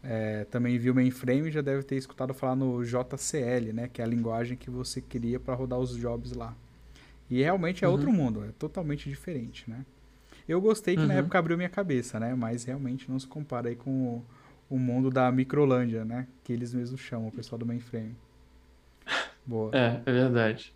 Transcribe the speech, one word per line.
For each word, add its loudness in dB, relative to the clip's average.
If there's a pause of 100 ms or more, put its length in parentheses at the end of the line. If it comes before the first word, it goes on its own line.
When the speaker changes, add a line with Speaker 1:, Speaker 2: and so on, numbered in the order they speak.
Speaker 1:
é, -4
também 0
viu 2
mainframe 2
já -2
deve 0
ter -4
escutado -6
falar 0
no 0
J -2
C -2
L, 0
né? -4
Que -10
é -2
a -2
linguagem 0
que -14
você -6
cria -4
pra -4
rodar -2
os -2
jobs -4
lá. -10 (760)
E 4
realmente 2
é 6
Speaker 2:
Uhum. 6
Speaker 1:
outro 4
mundo, 4
é -8
totalmente -4
diferente, -8
né? -10 (640)
Eu 2
gostei 4
que 4
na 6
Speaker 2:
Uhum. 4
Speaker 1:
época 4
abriu 2
minha -2
cabeça, 0
né? -2
Mas -2
realmente -6
não -2
se -14
compara -6
aí -4
com -2 (460)
o, -2
o 2
mundo 2
da 4
microlândia, 4
né? -6 (160)
Que -4
eles -4
mesmos -4
chamam, -6
o -10
pessoal -10
do -4
mainframe. -6 (1300)
Boa. -2
Speaker 2:
É, 4
é 2
verdade. 4